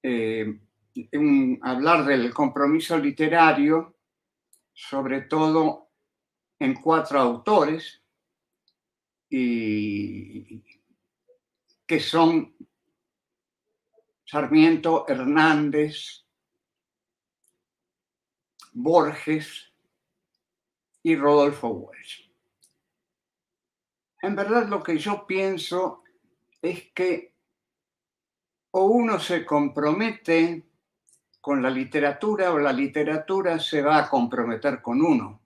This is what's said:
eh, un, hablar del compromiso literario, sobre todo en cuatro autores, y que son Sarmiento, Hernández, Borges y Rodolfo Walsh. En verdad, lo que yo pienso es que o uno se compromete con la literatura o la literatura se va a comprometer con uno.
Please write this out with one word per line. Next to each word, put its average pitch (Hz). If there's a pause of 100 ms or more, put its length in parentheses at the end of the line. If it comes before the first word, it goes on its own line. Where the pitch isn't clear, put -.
eh, 113 (520)
un, 139
hablar 143
del 127
compromiso 147
literario, 156 (760)
sobre 135
todo 156 (680)
en 135
cuatro 156
autores, 151 (1300)
y 107 (1200)
que 156
son 165 (1700)
Sarmiento, 156
Hernández, 151 (2500)
Borges 151 (1300)
y 160
Rodolfo 143
Walsh. - (1900)
En 202
verdad, 214
lo 202
que 160
yo 208
pienso 185 (600)
es 170
que - (1400)
o 190
uno 220
se 165
compromete 165 (760)
con 139
la 127
literatura 147
o 156
la 143
literatura 156
se 151
va 151
a 143
comprometer 120
con 123
uno. 113